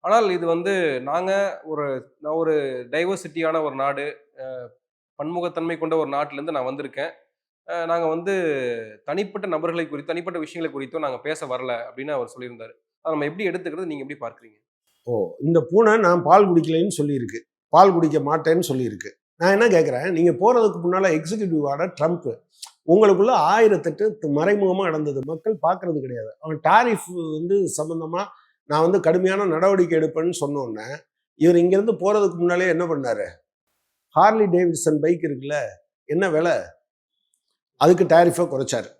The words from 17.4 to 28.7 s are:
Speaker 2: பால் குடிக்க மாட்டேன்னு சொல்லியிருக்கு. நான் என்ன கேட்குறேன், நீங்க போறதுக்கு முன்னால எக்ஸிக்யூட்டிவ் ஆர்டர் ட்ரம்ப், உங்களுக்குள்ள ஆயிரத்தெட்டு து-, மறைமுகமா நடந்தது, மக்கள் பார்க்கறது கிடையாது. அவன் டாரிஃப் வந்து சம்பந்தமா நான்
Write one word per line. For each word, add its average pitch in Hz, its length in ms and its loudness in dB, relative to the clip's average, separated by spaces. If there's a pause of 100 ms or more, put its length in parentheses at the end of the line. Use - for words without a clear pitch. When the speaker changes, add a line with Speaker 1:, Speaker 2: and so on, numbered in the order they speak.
Speaker 2:
பால் 185 240 8
குடிக்க 160 260 2
மாட்டேன்னு 160 500 0
சொல்லியிருக்கு. 120 420 -6 (260)
நான் 196 240 4
என்ன 202 200 4
கேட்குறேன், 143 300 -2
நீங்க 170 200 4
போறதுக்கு 208 520 2
முன்னால 185 280 2
எக்ஸிக்யூட்டிவ் 160 580 -2
ஆர்டர் 156 320 -4
ட்ரம்ப், 156 400 -2 (460)
உங்களுக்குள்ள 202 460 6
ஆயிரத்தெட்டு 196 880 2
து-, 147 140 -4
மறைமுகமா 190 480 2
நடந்தது, 151 420 -2
மக்கள் 165 380 -6
பார்க்கறது 170 380 -2
கிடையாது. 120 400 -10
அவன் 156 280 -8
டாரிஃப் 180 640 0
வந்து 175 440 -2
சம்பந்தமா 165 480 -6 (400)
நான் 147 180 2